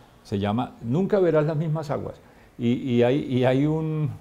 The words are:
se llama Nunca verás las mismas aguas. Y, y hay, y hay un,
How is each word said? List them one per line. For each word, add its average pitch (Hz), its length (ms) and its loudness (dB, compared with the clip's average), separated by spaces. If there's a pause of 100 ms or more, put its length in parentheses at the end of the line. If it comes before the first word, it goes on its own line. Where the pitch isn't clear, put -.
(220)
se 101 160 -6
llama 104 440 -2
Nunca 180 360 0
verás 156 280 2
las 160 100 -2
mismas 151 340 -4
aguas. 101 240 -6 (440)
Y, 120 160 0
y 120 280 2
hay, 131 220 2
y 127 200 0
hay 135 220 4
un, 156 440 -2 (100)